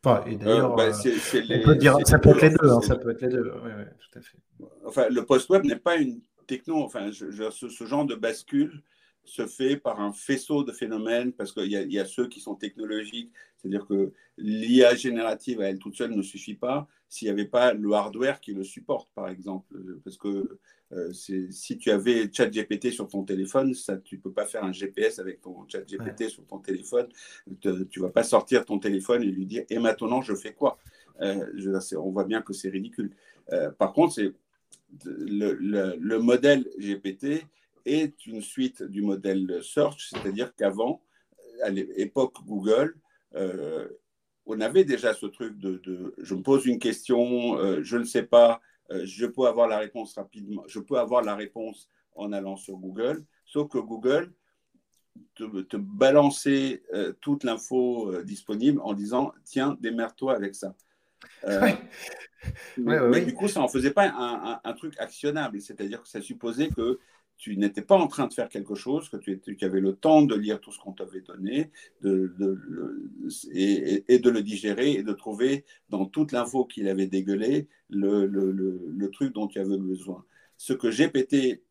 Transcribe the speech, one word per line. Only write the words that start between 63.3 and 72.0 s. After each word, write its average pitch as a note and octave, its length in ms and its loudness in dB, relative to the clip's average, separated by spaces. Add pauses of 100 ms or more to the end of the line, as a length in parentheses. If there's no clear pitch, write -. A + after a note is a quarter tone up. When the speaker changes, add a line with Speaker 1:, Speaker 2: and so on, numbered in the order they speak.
Speaker 2:
coup, G3+ 140 -2
ça F3 140 0
en B2+ 60 0
faisait C3+ 240 0
pas G3 180 4
un, A#2 420 -6
un, - 100 -10
un A#2 120 -8
truc D#3 240 -12
actionnable, C#3 600 -6
c'est-à-dire G2+ 420 -10
que - 60 -20
ça A2 120 -10
supposait A#2 480 -4
que B2 300 -2 (380)
tu G#2 200 -8
n'étais G2+ 260 0
pas G3 140 6
en E3 100 4
train C3+ 220 -4
de - 40 -10
faire A#2 160 -6
quelque G2+ 280 -8
chose, D3 320 -6
que - 80 -12
tu, F#2+ 240 -8
tu G2+ 240 -10
avais F#2+ 160 0
le F#2+ 140 0
temps D#3 280 6
de A2+ 140 2
lire G#2 240 -2
tout - 100 -20
ce - 80 -20
qu'on G2 140 -16
t'avait F#2+ 280 -12
donné, A2+ 520 -6 (280)